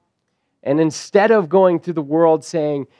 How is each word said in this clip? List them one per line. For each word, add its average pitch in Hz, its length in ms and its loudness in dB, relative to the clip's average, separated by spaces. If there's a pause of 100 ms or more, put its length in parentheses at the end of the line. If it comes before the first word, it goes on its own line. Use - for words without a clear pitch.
(640)
And 143 160 -2
instead 190 500 0
of 214 180 2
going 180 320 2
through 175 140 -10
the 160 80 -6
world 160 420 0
saying, 147 440 -6 (120)